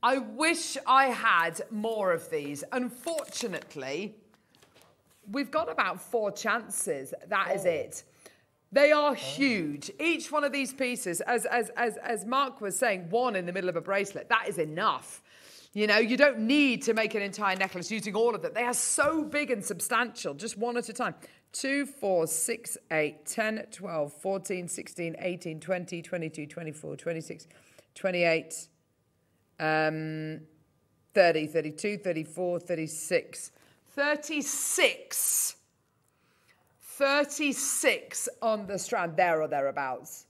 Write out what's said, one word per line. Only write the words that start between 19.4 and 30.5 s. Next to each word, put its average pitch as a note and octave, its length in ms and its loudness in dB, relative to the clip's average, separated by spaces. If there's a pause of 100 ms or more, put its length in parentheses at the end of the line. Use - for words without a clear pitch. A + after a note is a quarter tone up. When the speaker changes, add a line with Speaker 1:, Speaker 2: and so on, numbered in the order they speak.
Speaker 1:
and G3+ 120 -2
substantial, G#3 680 -2
just G3 240 -8
one A#3 180 -2
at A#3 140 -4
a G#3+ 40 -12
time. G3 220 -4 (380)
Two, C#4 320 0
four, F#3+ 420 0
six, - 500 -4 (140)
eight, D#3 340 0
ten, A3 460 -2
twelve, E3 420 -4
fourteen, F#3+ 540 -4
sixteen, - 520 -8
eighteen, F3 420 -6
twenty, F3+ 400 -4
twenty-two, D#3+ 440 -6
twenty-four, D3+ 520 -10
twenty-six, D#3+ 500 -8 (480)
twenty-eight, E3+ 720 2 (920)
um, D#3 840 0 (720)